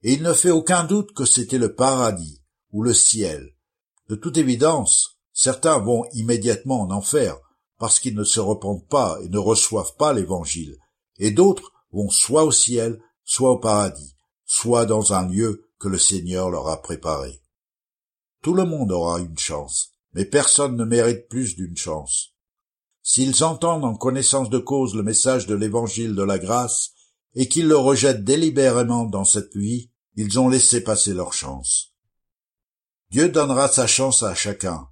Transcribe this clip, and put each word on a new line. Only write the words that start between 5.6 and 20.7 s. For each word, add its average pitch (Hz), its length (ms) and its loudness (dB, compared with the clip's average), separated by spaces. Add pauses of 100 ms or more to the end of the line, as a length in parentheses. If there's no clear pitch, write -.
vont 117 340 0
immédiatement 117 680 -2
en 92 80 -4
enfer, 101 480 -2 (400)
parce 110 220 0
qu'ils 120 140 -4
ne 104 100 -2
se - 160 0
repentent 98 480 -4
pas 107 340 0
et 87 60 -12
ne 95 100 -2
reçoivent 104 580 0
pas 151 160 2
l'évangile, 85 680 -4 (400)
et 104 120 0
d'autres 190 420 2 (200)
vont 101 180 -4
soit 151 340 2
au 147 80 2
ciel, 117 480 0 (240)
soit 127 260 2
au 120 80 4
paradis, 104 560 -2 (300)
soit 117 420 0
dans 107 260 2
un 92 140 0
lieu 104 520 -4
que 101 100 -6
le 92 100 -2
Seigneur 92 520 0
leur 80 180 -4
a 78 140 -6
préparé. 76 580 -6 (1000)
Tout 165 120 0
le 190 100 4
monde 147 260 -2
aura 85 300 0
une 80 180 -10
chance, - 540 -6 (220)
mais 98 100 -2
personne 139 520 2